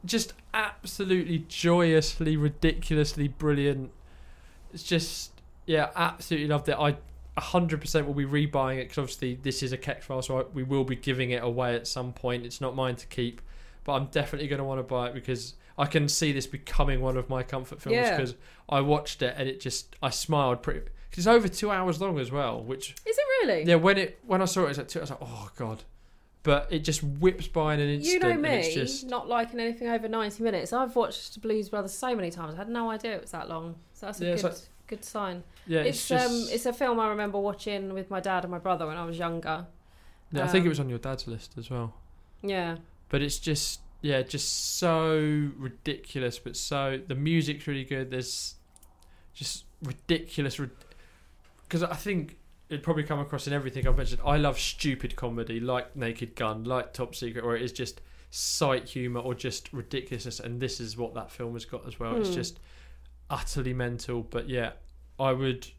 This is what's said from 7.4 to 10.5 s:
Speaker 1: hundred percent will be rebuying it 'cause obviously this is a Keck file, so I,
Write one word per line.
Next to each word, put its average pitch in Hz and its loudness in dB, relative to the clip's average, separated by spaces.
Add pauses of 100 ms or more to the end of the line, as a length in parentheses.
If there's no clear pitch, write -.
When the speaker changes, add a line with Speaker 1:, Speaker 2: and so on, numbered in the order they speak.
Speaker 1:
hundred 170 2
percent 151 2
will 143 -2
be 143 2
rebuying 139 2
it 127 -6
'cause - -4
obviously 127 -2
this 131 -2
is 127 -2
a 131 -2
Keck - -6
file, 131 -4
so 131 0
I, - 0 (100)